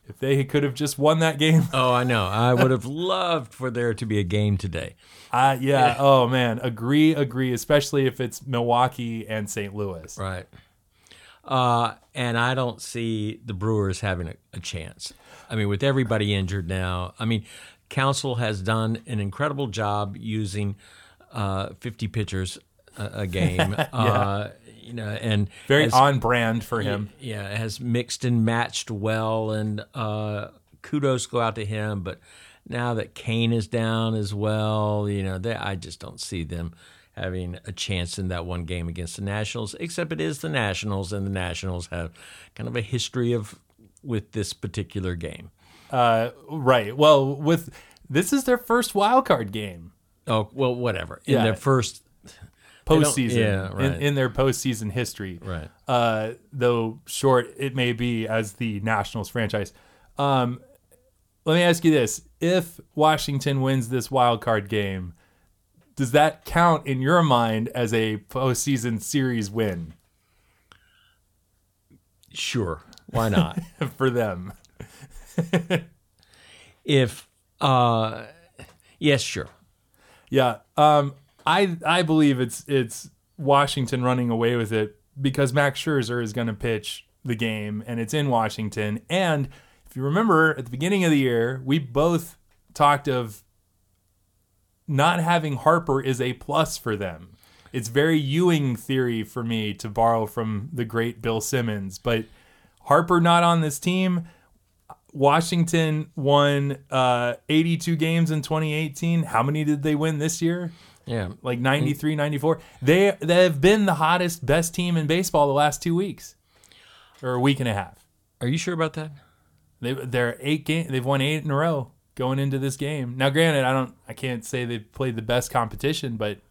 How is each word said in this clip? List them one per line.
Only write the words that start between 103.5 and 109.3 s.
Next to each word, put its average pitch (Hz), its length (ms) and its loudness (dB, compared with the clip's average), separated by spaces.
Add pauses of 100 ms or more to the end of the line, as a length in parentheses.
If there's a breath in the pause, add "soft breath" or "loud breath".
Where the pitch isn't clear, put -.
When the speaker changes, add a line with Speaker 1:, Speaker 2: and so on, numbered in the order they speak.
Speaker 1:
this 151 180 -2
team, 180 480 0 (880 loud breath)
Washington 160 1040 2
won, 143 640 2 (120)
uh, 123 440 2 (140)
eighty-two 165 480 2
games 165 340 2
in 151 120 -2
twenty 156 320 -2
eighteen. 160 480 -2
How 113 200 0